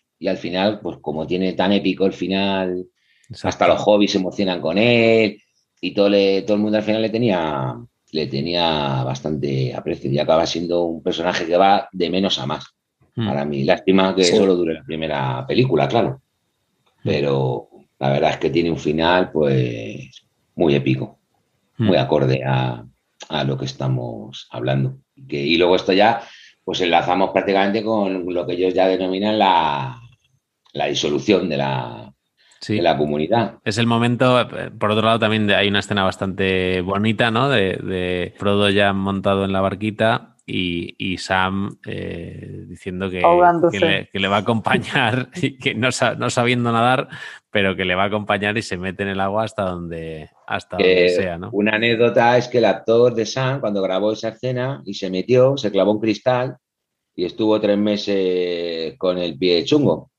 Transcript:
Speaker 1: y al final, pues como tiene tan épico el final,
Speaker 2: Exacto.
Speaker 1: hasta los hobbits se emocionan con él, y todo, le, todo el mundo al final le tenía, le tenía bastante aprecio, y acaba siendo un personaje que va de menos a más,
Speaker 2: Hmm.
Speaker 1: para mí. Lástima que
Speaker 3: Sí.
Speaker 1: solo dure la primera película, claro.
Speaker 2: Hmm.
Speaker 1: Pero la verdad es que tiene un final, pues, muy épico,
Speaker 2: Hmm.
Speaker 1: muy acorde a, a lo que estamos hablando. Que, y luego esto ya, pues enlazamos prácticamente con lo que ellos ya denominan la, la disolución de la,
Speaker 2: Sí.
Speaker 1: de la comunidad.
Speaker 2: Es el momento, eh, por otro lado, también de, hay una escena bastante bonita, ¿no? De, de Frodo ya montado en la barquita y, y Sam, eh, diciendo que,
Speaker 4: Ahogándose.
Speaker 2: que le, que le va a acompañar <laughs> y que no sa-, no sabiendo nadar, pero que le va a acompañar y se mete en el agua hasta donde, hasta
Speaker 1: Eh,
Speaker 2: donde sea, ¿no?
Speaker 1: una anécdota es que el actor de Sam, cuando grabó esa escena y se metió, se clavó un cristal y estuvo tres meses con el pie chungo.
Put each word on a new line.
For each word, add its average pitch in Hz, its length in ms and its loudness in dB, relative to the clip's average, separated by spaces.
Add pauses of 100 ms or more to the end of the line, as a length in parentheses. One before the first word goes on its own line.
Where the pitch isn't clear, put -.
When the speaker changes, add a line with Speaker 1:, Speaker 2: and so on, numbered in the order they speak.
(200)
Speaker 1:
y 92 80 -4
al 92 100 -2
final, 95 440 -2
pues 82 200 -8
como 78 240 -6
tiene 90 280 -2
tan 95 180 0
épico 95 340 0
el 95 80 0
final, 95 720 -2 (440)
Speaker 2:
Exacto. - 180 -8
Speaker 1:
hasta 90 220 2
los 80 160 2
hobbits 104 260 4
se 101 80 0
emocionan 90 420 -2
con 78 160 -2
él, 113 640 4 (380)
y 90 140 -6
todo, 101 160 4
le, 98 340 2
todo 104 140 0
el 104 40 0
mundo 107 160 0
al 107 60 0
final 107 180 0
le 110 80 0
tenía, 80 680 -2 (360)
le 76 160 -4
tenía 73 760 -2
bastante 67 720 -4
aprecio, 78 380 -6
y 69 80 0
acaba 80 260 2
siendo 87 380 -2
un 82 180 -4
personaje 85 460 -2
que 85 100 2
va 98 340 4
de 87 180 -4
menos 95 300 0
a 65 60 -6
más, 71 200 -6 (480)
Speaker 2:
Hmm. 113 140 -4
Speaker 1:
para 71 160 -2
mí. 71 220 -4
Lástima 95 500 4
que 92 80 4
Speaker 3:
Sí. 87 140 4
Speaker 1:
solo 95 180 4
dure 85 200 0
la 78 100 -14
primera 73 600 -4
película, 85 440 2
claro. 95 320 -2 (840)
Speaker 2:
Hmm. - 60 -4
Speaker 1:
Pero 67 580 -2 (320)
la 67 100 -2
verdad 73 220 2
es - 60 -6
que 80 120 -2
tiene 82 220 0
un 78 60 -2
final, 82 560 0
pues, 64 880 -2 (320)
muy 80 200 2
épico, 65 440 -2 (580)
Speaker 2:
Hmm. 110 100 0
Speaker 1:
muy 87 100 4
acorde 67 480 2
a, 64 400 -2 (420)
a 73 160 -4
lo 67 140 -2
que 65 80 -6
estamos 60 840 -6
hablando. 65 460 -2 (300)
Que, 71 140 -6
y 80 160 2
luego 87 180 4
esto 95 160 0
ya, 104 300 4 (420)
pues 85 160 -6
enlazamos 87 520 2
prácticamente 98 520 0
con 95 500 -2
lo 87 140 -4
que 87 60 -4
ellos 90 200 0
ya 92 140 4
denominan 95 500 0
la, 78 640 0 (720)
la 71 140 -4
disolución 73 640 0
de 71 80 -4
la, 64 560 -6 (480)
Speaker 2:
Sí. 107 160 -4
Speaker 1:
de - 40 0
la 80 160 2
comunidad. 78 680 0
Speaker 2:
Es 104 120 -4
el 117 100 2
momento, 120 520 2
eh, - 320 -6
por 110 200 -2
otro 107 140 2
lado, 113 140 2
también 107 280 2
de, 101 80 4
hay 101 120 4
una 101 120 2
escena 98 260 0
bastante 92 720 -2
bonita, 104 500 0
¿no? 123 200 0
De, 98 260 0
de 90 640 -4
Frodo 101 320 2
ya 101 240 2
montado 98 500 -2
en 98 80 -4
la 95 100 -2
barquita 107 840 -2
y, 90 520 -6
y 95 200 -6
Sam, 95 680 -2
eh, 92 840 -12
diciendo 92 420 -8
que, 90 140 -6
Speaker 4:
Ahogándose. 170 560 4
Speaker 2:
que 190 60 2
le, 196 260 0
que 98 80 -6
le 95 80 0
va 101 100 2
a - 20 4
acompañar 120 920 0
<laughs> - 40 -16
y 139 220 -4
que 135 180 -2
no 120 160 0
sa-, 120 240 0
no 120 140 -2
sabiendo 120 420 0
nadar, 123 360 2 (440)
pero 98 240 2
que 92 100 -2
le 90 100 0
va 95 80 2
a 104 40 0
acompañar 104 500 -2
y 110 40 -2
se 95 160 -6
mete 92 260 -6
en 98 60 -2
el 98 120 -4
agua 101 220 -2
hasta 107 200 -4
donde, 82 640 -8 (160)
hasta 98 320 -8
Speaker 1:
Eh, 101 100 0
Speaker 2:
donde 90 220 6
sea, 87 280 -2
¿no? 95 160 -10
Speaker 1:
una 104 240 0
anécdota 117 600 4
es 123 100 0
que 123 120 0
el 110 60 4
actor 113 500 4
de 110 100 0
Sam, 131 340 -4
cuando 101 220 -2
grabó 95 300 0
esa 110 180 -6
escena 127 560 -6
y 101 100 -10
se 95 140 -6
metió, 127 480 4
se 107 140 -2
clavó 98 220 4
un 107 60 -2
cristal 123 580 -2 (580)
y 87 100 -4
estuvo 107 360 0
tres 101 160 2
meses 90 1200 -2
con 90 200 0
el 85 200 -4
pie 87 280 2
chungo. 127 540 2